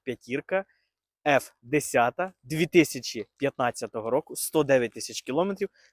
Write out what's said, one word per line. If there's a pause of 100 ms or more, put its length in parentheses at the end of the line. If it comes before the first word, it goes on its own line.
п'ятірка, (640)
Ф (100)
десята, (100)
дві
тисячі (120)
п'ятнадцятого
року,
сто
дев'ять
тисяч
кілометрів. (240)